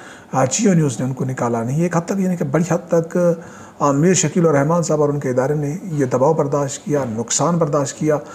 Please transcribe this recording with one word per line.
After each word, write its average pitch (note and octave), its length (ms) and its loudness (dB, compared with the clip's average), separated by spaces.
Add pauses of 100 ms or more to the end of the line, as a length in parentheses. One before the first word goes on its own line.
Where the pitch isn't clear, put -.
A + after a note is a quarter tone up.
(340)
अ, C3 120 2
जियो G3+ 280 2
न्यूज़ D#3 260 2
ने C3 60 -4
उनको C3+ 200 -4
निकाला A#2+ 380 -2
नहीं। C#3 200 -2
एक F3 140 0
हद E3+ 60 2
तक, G3 160 -4
यानी F#3 180 0
कि F3 60 -6
बड़ी D3+ 280 0
हद E3 80 0
तक, E3+ 640 0 (400)
अ, C#3+ 100 4
मीर D#3 240 4
शकील E3 320 2
और D#3 60 4
रहमान D3+ 280 2
साहब D#3 180 0
और D3 100 2
उनके C#3 200 -2
इदारे B2+ 260 0
ने D3+ 280 -4
ये D3+ 220 -2
दबाव C#3 280 2
बर्दाश्त C#3+ 520 -2
किया, C#3+ 200 0
नुकसान B2 520 0
बर्दाश्त D3 420 -2
किया, D3+ 200 0 (160)